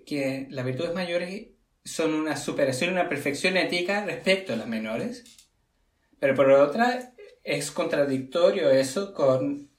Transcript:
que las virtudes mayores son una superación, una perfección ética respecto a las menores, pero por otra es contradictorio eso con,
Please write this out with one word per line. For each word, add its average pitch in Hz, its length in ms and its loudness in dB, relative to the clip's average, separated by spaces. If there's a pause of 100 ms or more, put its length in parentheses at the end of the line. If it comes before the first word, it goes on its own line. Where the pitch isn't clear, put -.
que 135 440 -4
las 127 140 -8
virtudes 165 300 -4
mayores 180 540 -6 (360)
son 156 300 -2
una 156 220 -2
superación, 151 560 -2
una 180 160 0
perfección 143 480 -2
ética 180 480 -2
respecto 190 480 -2
a 113 40 -4
las 113 120 -8
menores, 110 560 -6 (960)
pero 135 160 4
por 135 160 6
otra 233 600 4 (300)
es 147 300 -4
contradictorio 156 960 2
eso 135 420 2
con, 143 680 0